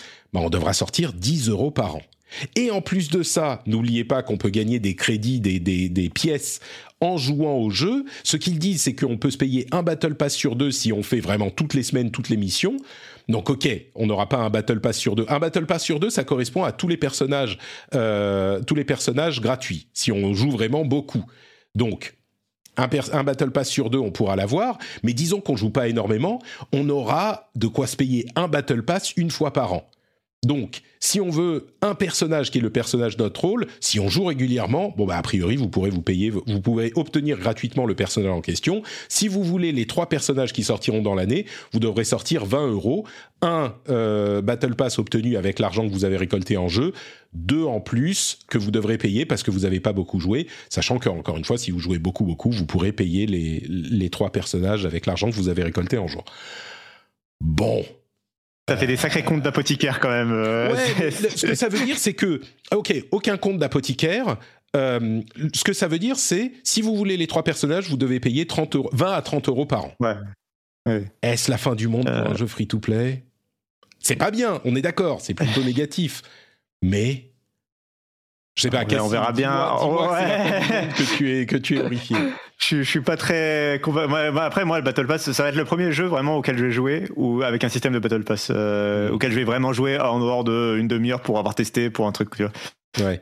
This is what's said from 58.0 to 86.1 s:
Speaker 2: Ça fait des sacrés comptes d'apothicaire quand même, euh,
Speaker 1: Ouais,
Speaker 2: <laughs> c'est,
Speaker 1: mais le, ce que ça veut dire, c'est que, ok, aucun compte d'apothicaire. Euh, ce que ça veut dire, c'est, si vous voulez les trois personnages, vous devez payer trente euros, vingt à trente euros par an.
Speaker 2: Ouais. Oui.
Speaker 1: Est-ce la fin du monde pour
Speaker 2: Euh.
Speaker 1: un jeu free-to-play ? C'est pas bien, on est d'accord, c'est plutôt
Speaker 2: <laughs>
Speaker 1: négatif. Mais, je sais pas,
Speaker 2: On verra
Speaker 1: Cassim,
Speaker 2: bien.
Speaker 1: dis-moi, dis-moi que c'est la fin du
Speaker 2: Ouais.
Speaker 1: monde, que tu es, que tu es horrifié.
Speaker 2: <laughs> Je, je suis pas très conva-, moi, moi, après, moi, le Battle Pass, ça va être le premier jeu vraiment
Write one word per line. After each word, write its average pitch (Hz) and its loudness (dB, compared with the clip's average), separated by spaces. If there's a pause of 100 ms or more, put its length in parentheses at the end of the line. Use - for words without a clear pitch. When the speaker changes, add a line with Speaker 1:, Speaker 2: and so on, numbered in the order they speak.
Speaker 2:
Ça 131 2
fait 131 2
des 127 2
sacrés 151 0
comptes 156 2
d'apothicaire 139 0
quand 131 2
même, 120 2
euh, 113 2
Speaker 1:
Ouais, 185 2
Speaker 2:
<laughs> 254 2
c'est, 214 0
Speaker 1:
mais 160 2
le, 208 -2
ce - -2
que 226 2
ça 240 0
veut 214 0
dire, 269 -2
c'est 196 0
que, 170 0 (340)
ok, 202 0 (180)
aucun 202 0
compte 196 0
d'apothicaire. 147 0 (400)
Euh, 120 2 (340)
ce - 0
que 202 4
ça 190 0
veut 165 0
dire, 247 0
c'est, 233 0 (100)
si - 0
vous 220 0
voulez 196 0
les 160 0
trois 160 0
personnages, 165 0
vous 143 0
devez 127 2
payer 131 2
trente 156 0
euros, 127 0
vingt 170 2
à 170 0
trente - 0
euros 135 2
par 107 0
an. 69 -10
Speaker 2:
Ouais. 113 0 (720)
Oui. 107 0 (160)
Speaker 1:
Est-ce 120 0
la 120 0
fin 127 0
du 110 0
monde 120 2
pour 123 0
Speaker 2:
Euh. 113 0
Speaker 1:
un - -2
jeu 123 -2
free-to-play ? 113 -2 (720)
C'est - 0
pas 170 2
bien, 220 0
on 123 2
est 139 0
d'accord, 170 0
c'est - -6
plutôt 131 0
Speaker 2:
<laughs> 127 0
Speaker 1:
négatif. 147 -2 (600)
Mais, 107 0 (1200)
je - 0
sais 127 2
pas, 123 2
Speaker 2:
On 107 2
verra 113 2
Speaker 1:
Cassim, 123 2
Speaker 2:
bien. 135 2
Speaker 1:
dis-moi, 135 2
dis-moi 170 2
que 175 2
c'est 180 2
la 202 0
fin - -2
du 220 2
Speaker 2:
Ouais. 208 2
Speaker 1:
monde, 135 -6
que 147 0 (140)
tu 139 2
es, 127 0
que 139 0
tu 139 0
es 131 2
horrifié. 120 -2
Speaker 2:
<laughs> 98 0 (340)
Je, - 0
je 135 0
suis 156 0
pas 160 0
très 151 2
conva-, 156 2
moi, 151 2
moi, 151 2
après, 160 0
moi, 165 2
le 143 0
Battle 135 2
Pass, 151 0
ça 139 2
va 143 2
être 139 -4
le 151 0
premier 170 0
jeu 151 0
vraiment 151 0